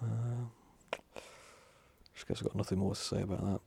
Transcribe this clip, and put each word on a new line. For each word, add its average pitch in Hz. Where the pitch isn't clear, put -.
Uh, 117
just -
guess -
I've -
got -
nothing 98
more 95
to -
say -
about 95
that. 98